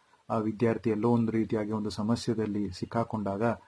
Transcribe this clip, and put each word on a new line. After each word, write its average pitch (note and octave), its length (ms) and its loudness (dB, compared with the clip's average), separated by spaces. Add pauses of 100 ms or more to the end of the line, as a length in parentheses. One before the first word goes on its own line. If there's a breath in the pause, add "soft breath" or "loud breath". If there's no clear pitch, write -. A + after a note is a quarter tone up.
(300 soft breath)
ಆ A2 80 0
ವಿದ್ಯಾರ್ಥಿ A2 520 2
ಎಲ್ಲೋ G#2+ 200 2
ಒಂದು A#2 220 4
ರೀತಿಯಾಗಿ G#2+ 400 0
ಒಂದು G#2+ 180 -2
ಸಮಸ್ಯೆದಲ್ಲಿ G#2 840 -2
ಸಿಕ್ಕಾಕೊಂಡಾಗ G#2+ 720 -2 (240 soft breath)